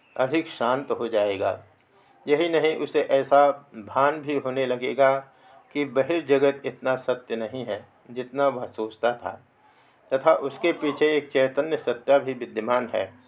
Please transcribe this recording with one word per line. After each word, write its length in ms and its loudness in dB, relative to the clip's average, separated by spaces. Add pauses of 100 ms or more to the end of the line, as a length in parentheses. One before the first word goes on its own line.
(160)
अधिक 320 -2
शांत 420 -2
हो 180 -2
जाएगा। 540 0 (640)
यही 200 2
नहीं, 280 2
उसे 260 -2
ऐसा 480 4 (240)
भान 460 0
भी 180 -4
होने 280 -2
लगेगा 520 2 (540)
कि 120 -2
बहिर्जगत 800 2
इतना 320 -2
सत्य 400 -4
नहीं 280 -8
है 240 -8 (220)
जितना 380 -2
वह 180 -4
सोचता 460 -4
था, 280 -10 (720)
तथा 220 4
उसके 380 -2
पीछे 440 0
एक 160 -4
चैतन्य 440 2
सत्ता 420 2
भी 140 -2
विद्यमान 600 -2
है। 200 -4 (140)